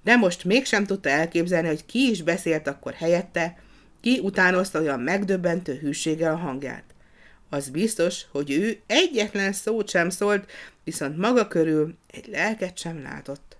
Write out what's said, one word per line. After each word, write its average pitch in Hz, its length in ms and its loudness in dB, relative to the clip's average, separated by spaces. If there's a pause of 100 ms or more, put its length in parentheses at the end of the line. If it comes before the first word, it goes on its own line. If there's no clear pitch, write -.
de 233 120 6
most 190 280 2
mégsem 214 400 2
tudta 196 240 -2
elképzelni, 165 600 2
hogy 156 180 -4
ki 254 240 2
is 185 120 -2
beszélt 160 440 0
akkor - 260 -8
helyette, 170 680 -2 (420)
ki 247 220 2
utánozta 185 580 2
olyan 139 200 0
megdöbbentő 175 800 -2
hűséggel 156 540 -2
a 156 40 -2
hangját. 135 480 -8 (640)
Az 139 200 -6
biztos, 151 640 0
hogy 143 200 -4
ő 190 360 0
egyetlen 208 680 0
szót 214 360 -2
sem 170 220 2
szólt, 202 400 0 (340)
viszont 151 340 -6
maga 226 300 2
körül 160 460 2 (120)
egy - 200 -18
lelket 190 520 -4
sem 165 240 -10
látott. 139 580 -14